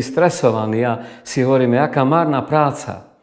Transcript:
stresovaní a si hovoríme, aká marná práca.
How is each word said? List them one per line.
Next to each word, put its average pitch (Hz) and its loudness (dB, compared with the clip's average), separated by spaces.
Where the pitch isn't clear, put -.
stresovaní 113 0
a 117 -2
si - -2
hovoríme, 127 2
aká 143 0
marná 151 0
práca. 139 -2